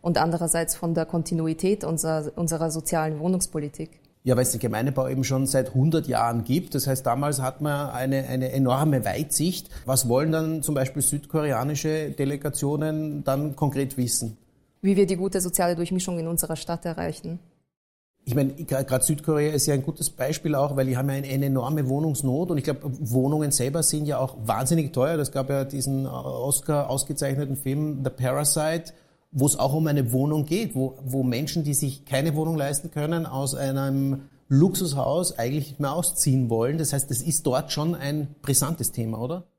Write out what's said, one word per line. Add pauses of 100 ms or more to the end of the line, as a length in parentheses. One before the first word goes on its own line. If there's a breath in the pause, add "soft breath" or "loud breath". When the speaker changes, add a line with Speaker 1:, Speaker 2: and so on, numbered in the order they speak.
Speaker 1:
und
andererseits
von
der
Kontinuität
unserer,
unserer
sozialen
Wohnungspolitik. (240)
Speaker 2:
Ja,
weil
es
den
Gemeindebau
eben
schon
seit
hundert
Jahren
gibt.
Das
heißt,
damals
hat
man
eine,
eine
enorme
Weitsicht. (160 loud breath)
Was
wollen
dann
zum
Beispiel
südkoreanische
Delegationen
dann
konkret
wissen? (460)
Speaker 1:
Wie
wir
die
gute
soziale
Durchmischung
in
unserer
Stadt
erreichen. (840)
Speaker 2:
Ich
meine,
gra-,
grad
Südkorea
ist
ja
ein
gutes
Beispiel
auch,
weil
die
haben
ja
eine,
eine
enorme
Wohnungsnot
und
ich
glaub,
Wohnungen
selber
sind
ja
auch
wahnsinnig
teuer.
Es
gab
ja
diesen,
äh,
Oscar
ausgezeichneten
Film
The
Parasite, (380 soft breath)
wo
es
auch
um
eine
Wohnung
geht,
wo,
wo
Menschen,
die
sich
keine
Wohnung
leisten
können,
aus
einem (200 loud breath)
Luxushaus
eigentlich
nicht
mehr
ausziehen
wollen.
Das
heißt,
es
ist
dort
schon
ein
brisantes
Thema,
oder? (140)